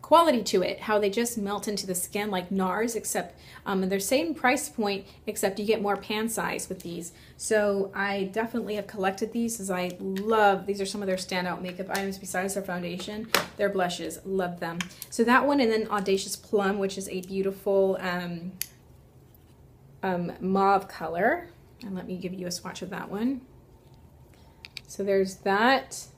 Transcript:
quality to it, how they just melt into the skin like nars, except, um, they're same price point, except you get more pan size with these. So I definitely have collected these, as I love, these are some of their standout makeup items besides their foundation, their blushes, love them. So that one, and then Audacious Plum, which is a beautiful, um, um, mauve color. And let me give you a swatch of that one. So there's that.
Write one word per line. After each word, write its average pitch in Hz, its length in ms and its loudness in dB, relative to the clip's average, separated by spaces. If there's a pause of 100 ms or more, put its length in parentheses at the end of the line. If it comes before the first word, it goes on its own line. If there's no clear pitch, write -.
quality 302 420 6
to 190 180 2
it, 190 200 -2
how 214 180 2
they 208 100 2
just 233 280 -2
melt 202 320 -4
into 196 180 -4
the 185 80 -2
skin 208 340 -4
like 185 200 -2
nars, 196 480 0
except, - 420 -4 (260)
um, 190 220 0
they're 190 100 0
same 285 360 2
price 254 340 2
point, 202 380 -2 (200)
except 202 320 -2
you 208 80 -4
get 208 160 2
more 202 140 2
pan 214 320 -4
size - 400 -4
with 180 140 -8
these. 175 320 -10 (240)
So 202 580 2
I 196 380 -2
definitely 220 420 -2
have 196 120 -6
collected 196 440 -2
these, 233 300 -2
as 190 100 -4
I 180 200 -2 (100)
love, 202 640 4
these 196 160 -4
are 190 40 -2
some 208 160 -6
of 196 60 -4
their 185 80 0
standout 180 460 -4
makeup 180 280 -8
items 196 280 -4
besides 190 380 -4
their 196 80 -2
foundation, 185 680 -6 (260)
their 202 140 2
blushes, 175 560 -2
love 185 340 -2
them. 170 200 -6 (300)
So - 140 2
that 247 240 6
one, 285 140 6
and 226 100 6
then 220 180 2
Audacious 190 460 0
Plum, 202 420 0
which 196 200 -2
is 190 100 -8
a 185 140 -6
beautiful, 190 800 2
um, 175 500 -4 (1500)
um, 175 380 -2
mauve 196 480 4
color. 202 580 0 (380)
And 196 100 -6
let 185 100 -6
me 185 120 -8
give 180 160 -6
you 180 140 -8
a 175 40 -6
swatch - 300 -10
of 185 80 -10
that 175 200 -8
one. 240 320 -2 (1500)
So - 160 -8
there's 190 340 2
that. 226 680 2 (100)